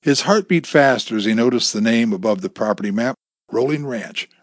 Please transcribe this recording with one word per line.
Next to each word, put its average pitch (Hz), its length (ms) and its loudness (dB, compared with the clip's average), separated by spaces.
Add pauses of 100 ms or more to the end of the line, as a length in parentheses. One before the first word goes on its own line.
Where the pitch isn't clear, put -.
His 143 220 2
heart 202 260 2
beat 170 180 0
faster 131 520 2
as 101 80 -2
he 110 80 2
noticed 117 400 0
the 104 80 -2
name 113 280 2
above 101 300 -2
the 95 80 -6
property 104 420 -4
map, 117 260 -2 (360)
Rolling 143 340 -2
Ranch, 113 440 -10 (120)